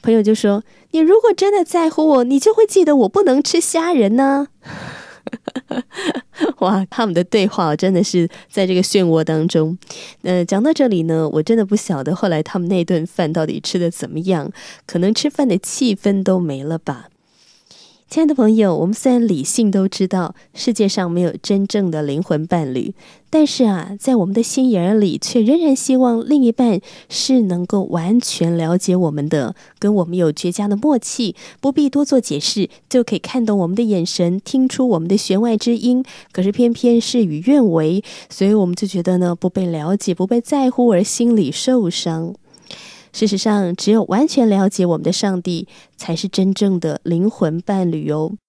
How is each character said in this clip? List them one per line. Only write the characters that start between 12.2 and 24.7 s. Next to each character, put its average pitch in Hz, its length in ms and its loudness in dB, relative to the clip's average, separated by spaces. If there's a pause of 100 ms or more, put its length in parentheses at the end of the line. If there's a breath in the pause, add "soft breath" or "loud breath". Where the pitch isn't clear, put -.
来 156 120 0
他 - 160 -6
们 175 100 -2
那 185 160 0
顿 165 220 -2
饭 165 260 -4
到 165 140 -2
底 - 140 -6
吃 - 180 -6
得 175 140 -2
怎 - 180 -10
么 151 120 -8
样， 175 300 -4 (360 loud breath)
可 175 120 -4
能 196 140 2
吃 294 160 -2
饭 277 180 -2
的 190 100 2
气 226 380 -2
氛 196 280 -2
都 185 160 2
没 139 240 -4
了 160 140 -4
吧。 127 320 -10 (1000 soft breath)
亲 320 100 0
爱 330 40 4
的 294 100 2
朋 220 220 4
友， 196 180 4
我 156 100 0
们 202 80 0
虽 262 160 -2
然 240 160 2
理 170 160 0
性 208 300 0
都 190 160 2
知 190 180 -2
道 185 300 -4 (180 soft breath)
世 - 200 -2
界 208 120 2
上 190 240 -2
没 175 120 0
有 170 200 0
真 196 240 0
正 196 240 -2
的 156 140 -4
灵 143 180 -4
魂 160 240 -2
伴 156 280 -2
侣， - 200 -4 (360 soft breath)
但 311 180 4
是 269 160 0
啊， 190 340 -2
在 262 200 0
我 185 80 2
们 196 80 -4
的 226 100 0
心 262 260 0
眼 180 160 2